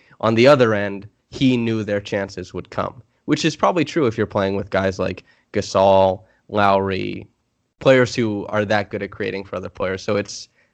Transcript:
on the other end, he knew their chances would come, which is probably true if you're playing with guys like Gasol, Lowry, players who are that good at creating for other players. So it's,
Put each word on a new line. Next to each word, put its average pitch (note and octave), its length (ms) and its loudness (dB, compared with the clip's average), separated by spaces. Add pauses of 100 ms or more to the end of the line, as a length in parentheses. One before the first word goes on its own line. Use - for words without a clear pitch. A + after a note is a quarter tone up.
(220)
on A2+ 140 2
the A#2 100 6
other B2+ 300 6
end, G2+ 320 -6 (240)
he B2+ 260 2
knew A2+ 260 -2
their G2+ 180 -2
chances G2 520 -8
would F2+ 160 -12
come, F#2+ 320 -8 (240)
which D3 180 -2
is D#3 120 0
probably F#3 280 0
true D3 220 -2
if A2+ 120 -2
you're G#2 100 -2
playing G2 280 -2
with F#2+ 140 -8
guys F#2+ 300 -2
like F#2+ 240 -6 (300)
Gasol, F#2+ 680 2 (280)
Lowry, G2 800 0 (520)
players B2+ 360 4
who G#2+ 320 -4
are G#2 180 -2
that G2+ 240 -2
good G2+ 140 -8
at G2 80 -8
creating G2 320 -8
for G2 140 -10
other F#2 120 -10
players. F#2+ 320 -6
So G#2+ 140 -2
it's, - 320 -6 (260)